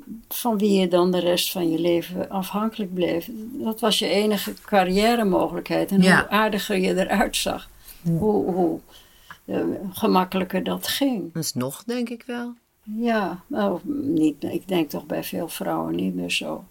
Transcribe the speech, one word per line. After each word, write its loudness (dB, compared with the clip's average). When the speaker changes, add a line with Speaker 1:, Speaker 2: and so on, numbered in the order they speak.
Speaker 1:
van -2
wie 4
je 2
dan 4
de 2
rest 0
van 0
je 0
leven 0
afhankelijk -4
bleef. -2
Dat -4
was 2
je 0
enige 2
carrière-mogelijkheid. 2
En 6
Speaker 2:
Ja. 8
Speaker 1:
hoe -4
aardiger 0
je 2
eruit 0
zag, -4
Speaker 2:
Ja. 0
Speaker 1:
hoe, 2
hoe, 0
eh, -4
gemakkelijker 0
dat -4
ging. 0
Speaker 2:
Dat -6
is -6
nog, -4
denk -4
ik -12
wel. -8
Speaker 1:
Ja, 0
nou, 0
niet, 2
ik -6
denk 0
toch -8
bij -4
veel -6
vrouwen -4
niet -2
meer -4
zo. -6